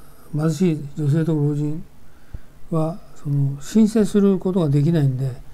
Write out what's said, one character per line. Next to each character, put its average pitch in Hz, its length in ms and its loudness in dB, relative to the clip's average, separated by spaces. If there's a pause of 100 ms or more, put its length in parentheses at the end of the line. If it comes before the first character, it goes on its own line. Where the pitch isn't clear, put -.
(340)
貧 156 200 0
し 170 200 2
い 143 140 -6 (100)
女 151 120 0
性 160 160 2
と 160 100 0
か 147 60 0
老 147 140 2
人 151 280 -4 (880)
は、 160 300 -2 (160)
そ - 140 -8
の、 139 320 0
申 220 260 4
請 214 180 2
す 202 140 2
る 196 180 4
こ 185 160 -2
と 196 60 2
が 160 100 2
で 143 140 4
き 160 80 2
な 170 80 4
い 143 80 4
ん 131 100 0
で、 131 140 -4 (220)